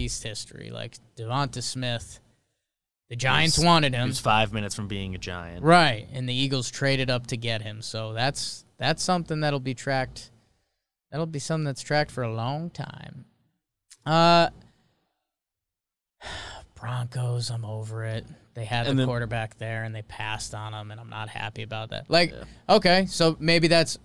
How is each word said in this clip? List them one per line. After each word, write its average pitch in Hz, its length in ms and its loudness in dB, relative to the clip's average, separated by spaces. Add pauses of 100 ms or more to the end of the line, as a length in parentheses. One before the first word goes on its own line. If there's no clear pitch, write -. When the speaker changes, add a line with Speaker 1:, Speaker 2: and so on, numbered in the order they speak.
Speaker 1:
East - 180 -6
history. - 480 -10
Like, 117 260 -10 (180)
Devonta 123 480 -4
Smith, 123 560 -6 (920)
the 120 60 -10
Giants 135 400 4
Speaker 2:
He 151 60 4
was, 165 40 4
Speaker 1:
wanted 156 280 6
him. 123 120 0
Speaker 2:
he 110 40 0
was 104 100 -2
five 110 340 4
minutes 104 220 -4
from 104 120 -6
being 95 280 -6
a 90 40 -10
Giant. 90 440 -8
Speaker 1:
Right, 151 480 6
and 131 160 -6
the 123 60 -2
Eagles 131 380 0
traded 135 380 0
up 127 180 -2
to 127 100 -4
get 113 240 -2
him. 107 200 -10
So 110 320 -8
that's, - 520 -4 (120)
that's 147 260 0
something 170 380 0
that'll 147 180 0
be 131 160 -4
tracked. 131 560 -4 (800)
That'll 160 140 -2
be 156 140 -6
something 156 260 -2
that's 139 160 -4
tracked 151 300 2
for 131 120 -4
a 113 100 -2
long 139 360 -4
time. - 560 -12 (800)
Uh, 170 440 6 (1700)
<sighs> - 80 -12 (500)
Broncos, 120 680 -4
I'm 117 160 -6
over 110 400 -6
it. 110 200 -6 (280)
They 117 120 -8
had 120 220 0
Speaker 2:
And 139 100 4
Speaker 1:
the 131 40 4
Speaker 2:
then 127 60 2
Speaker 1:
quarterback 117 500 -4
there, 113 260 -6
and 110 100 -8
they 110 80 -10
passed 107 540 -8
on 107 180 -8
him, 107 180 -12
and 107 80 -14
I'm 117 100 -18
not 107 200 -10
happy 107 340 -8
about 110 280 -8
that. 107 180 -10
Like, 165 220 4
Speaker 2:
Yeah. - 120 -14 (320)
Speaker 1:
okay, 185 300 6
so 165 340 2
maybe 165 280 4
that's, 165 380 4